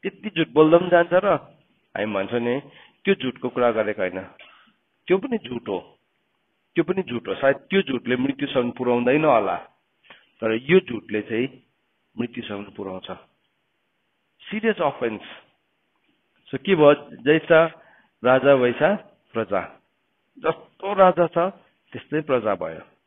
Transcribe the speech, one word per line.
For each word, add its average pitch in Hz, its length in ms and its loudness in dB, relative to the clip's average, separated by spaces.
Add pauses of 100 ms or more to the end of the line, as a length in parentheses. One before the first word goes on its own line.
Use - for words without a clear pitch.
त्यति 196 280 -10
झुट 165 240 -2
बोल्दा 156 240 6
पनि 180 120 4
जान्छ 175 240 4
र? 185 140 2 (720)
हामी 107 160 -4
भन्छौँ 101 260 -4
नि, 123 220 -2 (440)
त्यो 196 100 2
झुटको 127 340 -8
कुरा 120 220 0
गरेको 107 300 -2
होइन, 92 180 -6 (880)
त्यो 185 100 2
पनि 240 200 -4
झुट 120 320 -10
हो, - 280 -8 (800)
त्यो 160 80 0
पनि 185 180 -4
झुट 120 260 -8
हो। 98 80 -4
सायद 135 200 2
त्यो 196 260 -2
झुटले 127 340 -4
मृत्युसम्म 135 560 -2
पुर्याउँदैन 123 540 0
होला, 104 300 2 (840)
तर 110 120 -2
यो 135 260 2
झुटले 107 420 -6
चाहिँ 117 280 -4 (720)
मृत्युसम्म 107 440 -8
पुर्याउँछ। 95 480 -12 (1300)
Serious 214 420 -4
offense। 117 400 -2 (1300)
So 135 140 -10
के 196 100 2
भयो? 147 180 8 (300)
"जैसा 160 420 4 (580)
राजा 131 300 4
वैसा 131 420 2 (380)
प्रजा।" 98 480 -6 (560)
जस्तो - 560 -6
राजा 180 340 4
छ, - 100 -4 (560)
त्यस्तै - 280 -6
प्रजा 120 340 -2
भयो। 85 260 -10 (260)